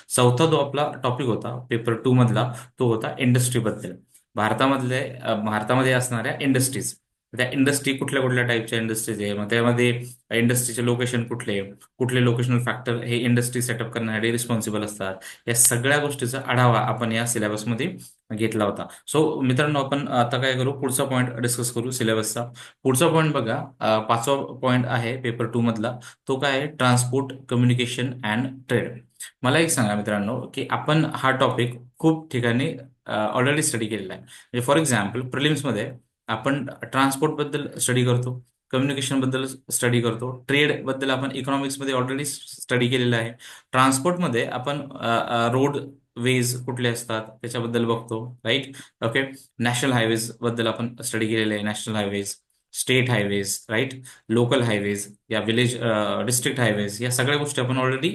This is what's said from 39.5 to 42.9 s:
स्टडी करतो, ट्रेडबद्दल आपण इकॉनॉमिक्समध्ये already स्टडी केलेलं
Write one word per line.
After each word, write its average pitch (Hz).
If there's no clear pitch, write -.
स्टडी 120
करतो, 120
ट्रेडबद्दल 139
आपण 131
इकॉनॉमिक्समध्ये 135
already 131
स्टडी -
केलेलं 123